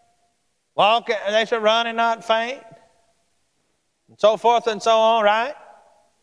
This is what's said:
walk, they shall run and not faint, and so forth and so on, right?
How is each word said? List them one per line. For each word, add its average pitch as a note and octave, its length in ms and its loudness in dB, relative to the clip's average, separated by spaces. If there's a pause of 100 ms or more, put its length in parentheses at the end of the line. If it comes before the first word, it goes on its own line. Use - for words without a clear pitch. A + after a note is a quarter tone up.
(760)
walk, G#3 340 0
they G#3+ 360 -2
shall A3+ 160 -4
run A3 260 0
and A3+ 100 -8
not A3+ 280 -2
faint, A#3 380 -4 (1500)
and A#2 100 -20
so G#3+ 200 2
forth A#3 280 0
and G#3+ 160 -4
so A3+ 140 2
on, A3 280 2
right? A3 280 0 (720)